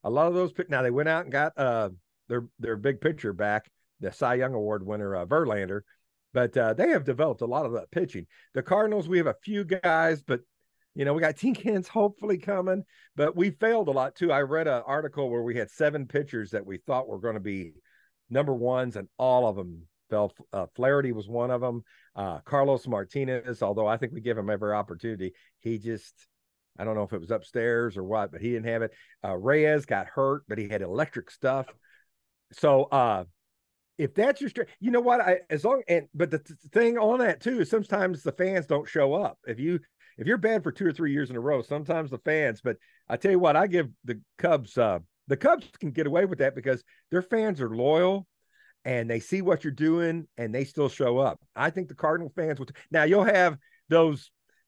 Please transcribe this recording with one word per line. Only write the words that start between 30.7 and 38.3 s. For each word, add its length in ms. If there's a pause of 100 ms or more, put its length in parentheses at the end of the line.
electric 500
stuff. 360 (840)
So, 320
uh, 400 (720)
if 160
that's 280
your 80
stra-, 180 (120)
you 120
know 100
what? 200
I, 180 (100)
as 160
long, 220
and, 260
but 160
the 100
th-, 200 (120)
thing 260
on 220
that 220
too 200
is 80
sometimes 520
the 100